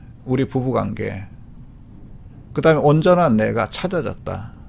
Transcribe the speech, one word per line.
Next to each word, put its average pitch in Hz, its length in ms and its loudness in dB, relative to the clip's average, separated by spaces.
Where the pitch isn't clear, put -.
우리 131 220 0
부부관계, 104 800 -4
그 151 80 -2
다음에 156 200 6
온전한 156 560 6
내가 107 340 0
찾아졌다. 104 800 -6